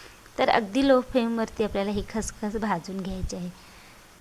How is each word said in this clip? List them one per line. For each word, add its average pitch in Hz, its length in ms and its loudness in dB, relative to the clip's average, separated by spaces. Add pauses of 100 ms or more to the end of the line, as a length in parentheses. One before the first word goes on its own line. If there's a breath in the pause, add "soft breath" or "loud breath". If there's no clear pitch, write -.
(380 loud breath)
तर 339 120 4
अगदी 240 380 4
लो 262 160 8
फ्लेमवरती 233 600 0
आपल्याला 196 280 -2
ही 202 180 -2
खसखस 208 480 -6
भाजून 190 440 -4
घ्यायची 185 340 -6
आहे. 180 140 -8 (720 loud breath)